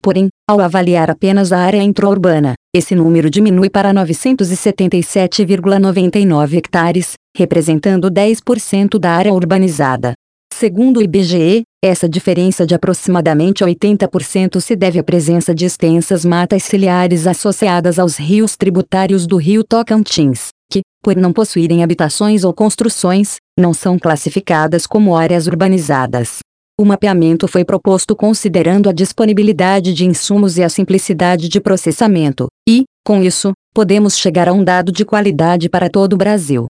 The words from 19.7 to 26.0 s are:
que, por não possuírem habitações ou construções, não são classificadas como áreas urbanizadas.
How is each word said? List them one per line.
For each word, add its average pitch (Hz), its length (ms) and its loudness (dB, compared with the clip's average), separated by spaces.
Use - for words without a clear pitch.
que, 196 100 -2
por 196 120 0
não 180 180 2
possuírem 170 500 0
habitações 175 600 0
ou 175 100 0
construções, 208 840 0
não 175 140 2
são 180 260 -2
classificadas 160 880 -2
como 208 280 2
áreas 165 300 0
urbanizadas. 147 920 -2